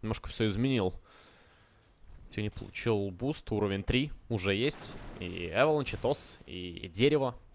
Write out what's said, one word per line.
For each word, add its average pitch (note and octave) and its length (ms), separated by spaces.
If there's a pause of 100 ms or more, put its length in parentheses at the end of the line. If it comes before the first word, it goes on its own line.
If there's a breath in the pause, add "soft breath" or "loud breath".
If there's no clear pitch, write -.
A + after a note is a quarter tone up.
немножко - 300
все A2+ 160
изменил. A2 480 (1400 loud breath)
Тини G#2 140
получил G2+ 600
буст, A#2 420
уровень G2+ 320
три C#3 260 (200)
уже G2 240
есть. B2+ 400 (260)
И F2 340
Эваланч, D3 380
и - 60
тос, - 480
и F2+ 420
дерево. B2+ 460 (200)